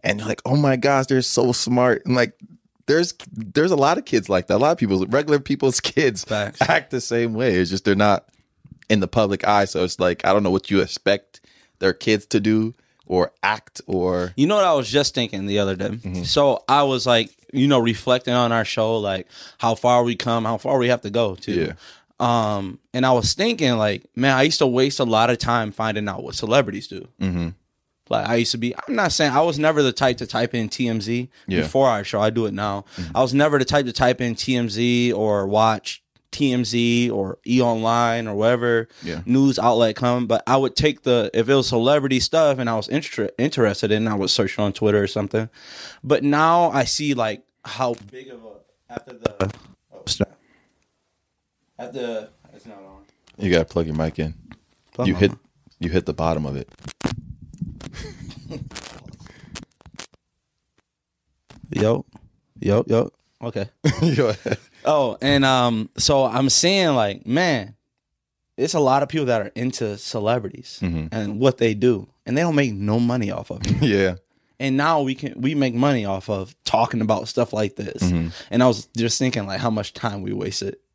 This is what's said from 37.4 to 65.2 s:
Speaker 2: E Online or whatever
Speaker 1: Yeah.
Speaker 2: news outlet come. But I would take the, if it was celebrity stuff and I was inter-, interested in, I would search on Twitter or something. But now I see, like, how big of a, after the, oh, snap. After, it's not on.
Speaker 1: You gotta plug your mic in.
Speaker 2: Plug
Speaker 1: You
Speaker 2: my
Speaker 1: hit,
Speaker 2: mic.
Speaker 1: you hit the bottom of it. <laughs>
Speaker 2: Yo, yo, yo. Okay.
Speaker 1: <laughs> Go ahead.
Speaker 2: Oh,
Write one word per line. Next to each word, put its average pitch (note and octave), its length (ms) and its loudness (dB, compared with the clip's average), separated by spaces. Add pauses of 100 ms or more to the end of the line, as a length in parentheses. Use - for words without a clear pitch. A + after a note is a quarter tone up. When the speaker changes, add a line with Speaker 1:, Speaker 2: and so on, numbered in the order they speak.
Speaker 2:
E B2 160 2
Online A#2 640 0
or G#2 80 -8
whatever A#2 540 2 (160)
Speaker 1:
Yeah. E2 220 -6
Speaker 2:
news C3 340 4
outlet A#2 340 4
come. B2 320 0
But A2+ 220 0
I B2+ 80 4
would C3+ 180 0
take - 300 0
the, A#2+ 300 2
if A2+ 140 2
it C#3 60 4
was C3 140 2
celebrity C3 500 2
stuff D3+ 400 2
and A#2+ 100 -4
I A#2 60 -2
was G#2+ 140 -4
inter-, A#2 500 -4
interested A2+ 540 0
in, A2 160 0
I G#2+ 80 -2
would F#2 140 -2
search - 280 0
on G#2 140 0
Twitter G#2 280 2
or G2 60 0
something. G#2+ 420 -4 (540)
But C#3 220 0
now D#3+ 480 4
I C3 120 2
see, C#3+ 300 -2
like, A2 300 -4 (200)
how B2 300 -4 (160)
big C3 180 -20
of A#2+ 160 -20
a, - 480 -20
after B2+ 200 -14
the, G2+ 400 -6 (420)
oh, - 120 -20
snap. - 300 -4 (1400)
After, A#2+ 500 -10 (260)
it's - 120 -20
not G#2 120 -20
on. F#2+ 260 -20 (340)
Speaker 1:
You F#2+ 140 -2
gotta E2 140 4
plug E2+ 200 -4
your D#2 100 -6
mic D#2 220 -4
in. D#2+ 160 -6 (600)
Speaker 2:
Plug B2 120 -4
Speaker 1:
You F#2+ 80 2
Speaker 2:
my F2+ 60 -4
Speaker 1:
hit, G2+ 100 4
Speaker 2:
mic. - 100 -14 (380)
Speaker 1:
you E2+ 120 -4
hit F2+ 160 0
the D#2 80 -6
bottom D#2+ 300 -2
of C#2 120 -6
it. C2 120 -10 (1800)
<laughs> D#3 100 -12 (3000)
Speaker 2:
Yo, A2 340 0 (540)
yo, G#2 280 2
yo. A2+ 240 0 (320)
Okay. A2+ 240 -6 (180)
Speaker 1:
<laughs> D3 320 2
Go B2+ 140 2
ahead. - 280 -4 (260)
Speaker 2:
Oh, C#3 360 0